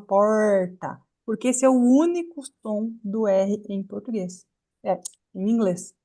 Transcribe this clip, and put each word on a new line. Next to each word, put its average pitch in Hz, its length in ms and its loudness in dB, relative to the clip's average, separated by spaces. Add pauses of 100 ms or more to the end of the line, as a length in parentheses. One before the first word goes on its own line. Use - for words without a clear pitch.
porta. 196 960 0 (260)
Porque 220 240 -4
esse 254 160 -2
é 262 40 6
o 262 40 4
único 302 680 2 (200)
som 220 300 -6 (120)
do 214 240 -2
R 196 420 2
em 196 140 -6
português. 196 640 -8 (380)
É, 190 160 -2 (360)
em 185 140 -4
inglês. 214 440 0 (120)